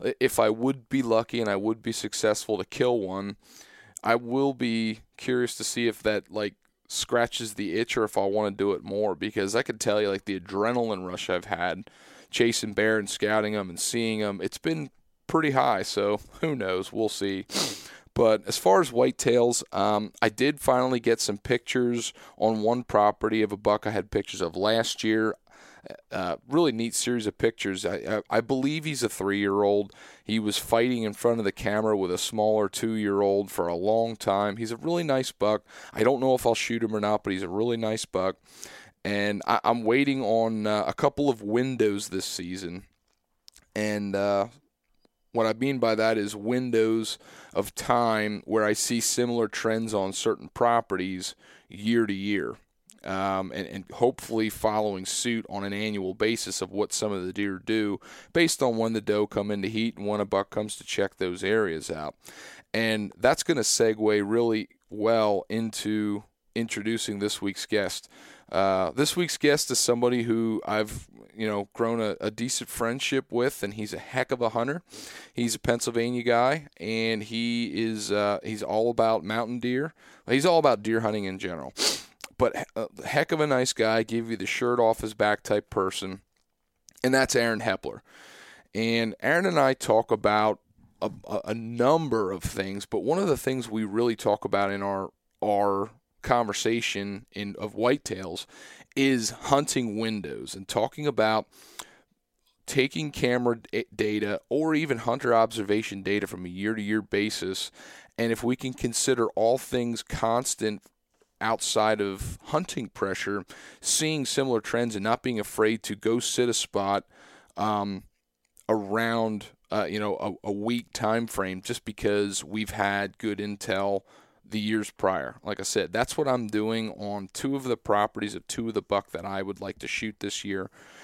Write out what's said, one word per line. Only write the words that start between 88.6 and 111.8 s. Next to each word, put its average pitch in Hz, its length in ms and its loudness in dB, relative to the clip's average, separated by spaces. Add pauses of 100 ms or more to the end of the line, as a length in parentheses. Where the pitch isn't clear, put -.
And 113 460 0
Aaron 170 240 2
and 170 160 2
I 131 140 4
talk - 360 2
about 107 480 2 (440)
a, 104 80 -2 (180)
a, 107 200 -4
a 107 60 -2
number 120 800 2
of 90 100 -8
things, 98 440 -6
but 107 140 -2
one 139 180 0
of 202 100 0
the 143 80 2
things 127 320 -4
we 110 160 -2
really 113 320 0
talk - 300 0
about 101 240 2
in 98 120 -4
our, 98 280 -4 (340)
our 101 460 2 (320)
conversation 113 1080 0
in, 101 260 -8
of 104 160 -8
whitetails 104 720 -2 (500)
is 131 340 2
hunting 127 680 0
windows 85 560 -6
and 98 120 -14
talking 131 400 0
about 110 400 2 (1200)
taking 143 460 -2
camera 123 480 0 (120)
d-, 113 140 -2 (100)
data 104 540 -2
or 156 260 2
even 147 240 0
hunter 117 360 0
observation 110 680 0
data 98 240 0
from 90 200 -10
a - 20 -8
year-to-year 104 540 -2
basis. 101 680 -2 (460)
And 113 160 0
if 113 100 -4
we 120 140 0
can 127 160 -8
consider 120 580 0
all 117 280 4
things 120 440 -2
constant 113 800 -2 (640)
outside 110 600 2